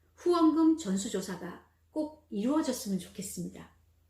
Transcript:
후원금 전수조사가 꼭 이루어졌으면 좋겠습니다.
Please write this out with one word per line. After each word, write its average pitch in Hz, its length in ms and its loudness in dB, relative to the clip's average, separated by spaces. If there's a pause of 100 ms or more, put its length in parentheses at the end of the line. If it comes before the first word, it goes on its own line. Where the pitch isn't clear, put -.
(140)
후원금 320 640 4
전수조사가 190 880 -4 (240)
꼭 - 400 -6
이루어졌으면 240 680 0
좋겠습니다. - 760 -12 (360)